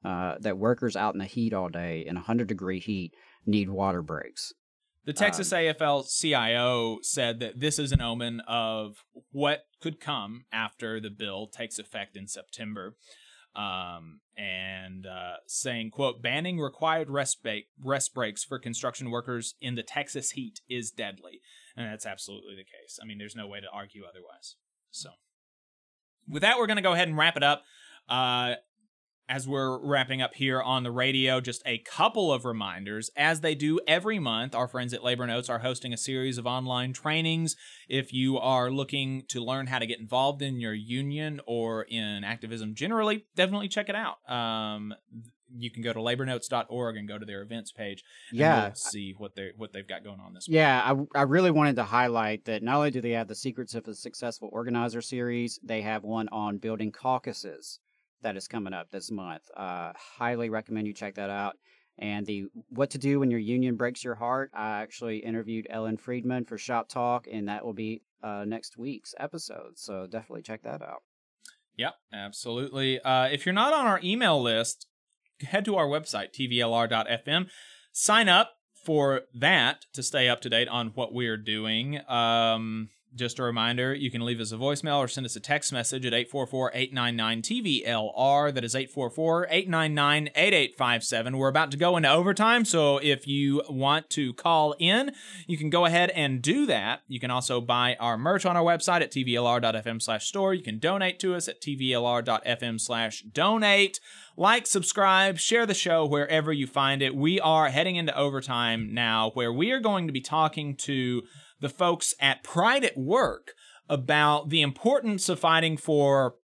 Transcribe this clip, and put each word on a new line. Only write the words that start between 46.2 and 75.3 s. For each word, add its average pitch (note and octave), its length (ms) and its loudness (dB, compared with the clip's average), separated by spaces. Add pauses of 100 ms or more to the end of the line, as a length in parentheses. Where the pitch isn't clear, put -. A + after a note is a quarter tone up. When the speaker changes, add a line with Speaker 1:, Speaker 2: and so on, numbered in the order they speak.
Speaker 2:
dot A#2+ 220 -2
org A#2 260 -4
and G#2 120 -10
go G#2 100 -10
to G#2+ 80 -12
their G2+ 160 -10
events G#2+ 300 -12
page, G2+ 320 -10 (260)
and A#2 100 -6
Speaker 1:
Yeah. C#3+ 260 6
Speaker 2:
you'll G2+ 100 -6
see G2 420 -8
what G2+ 180 -12
they're, F#2+ 220 -10
what G#2+ 160 -12
they've G2 140 -14
got F#2 160 -12
going G2+ 160 -16
on F#2 160 -20
this F#2 120 -16
Speaker 1:
Yeah, D#3 380 6
Speaker 2:
month. C#3 300 2
Speaker 1:
I, C#3+ 60 4
I - 20 6
really E3+ 260 6
wanted D3 280 4
to A#2+ 60 2
highlight A2+ 640 2
that G#2+ 160 -4
not B2 160 0
only D3 140 2
do B2 100 -4
they A#2+ 100 -2
have A2+ 160 -2
the G#2 60 -10
Secrets B2 400 -8
of A2+ 140 -8
a A2 80 -12
Successful A#2 560 -10
Organizer A#2 500 -2
series, A#2+ 640 -4
they A2+ 180 -4
have G#2+ 220 -4
one A2 260 -4
on G#2+ 300 -4
building A2 320 -4
caucuses - 880 -6 (420)
that G#2 160 -4
is F#2+ 100 -12
coming G2 260 -8
up E2+ 160 -10
this G2 220 -12
month. F2+ 320 -10 (120)
Uh, F2+ 400 -8
highly A#2+ 540 -4
recommend A2 380 -4
you G#2 60 -6
check G2+ 200 -10
that G2+ 160 -6
out. G2+ 280 -4 (420)
And G#2 260 -6
the G2+ 200 -6 (240)
What C#3 220 -2
to D3 60 -10
Do C#3 220 2
When C3+ 100 2
Your A#2+ 100 0
Union B2 360 0
Breaks A#2+ 280 -4
Your A#2+ 120 -6
Heart, B2+ 400 -2
I G#2+ 260 -6
actually A2 380 -8
interviewed A2+ 500 -6
Ellen A2 280 -4
Friedman B2 480 -4
for A2+ 120 -12
Shop A#2 320 -4
Talk, A#2+ 420 -2
and G#2+ 180 -6
that G#2 140 -6
will A2+ 100 -8
be, A2 280 -8 (220)
uh, G#2 240 -8
next A2+ 320 -10
week's B2+ 400 -12
episode. D3 580 -12
So F#2+ 320 -10
definitely A2 320 -12
check A2 220 -12
that C#3 180 -10
out. - 220 -14 (720)
Speaker 2:
Yep, B2+ 160 -4 (180)
absolutely. B2 880 -4
Uh, C3 260 4
if C#3 200 -2
you're F3+ 80 0
not A#3+ 200 4
on C#4+ 120 2
our G3 180 4
email F#3 380 2
list, A#2 460 0 (540)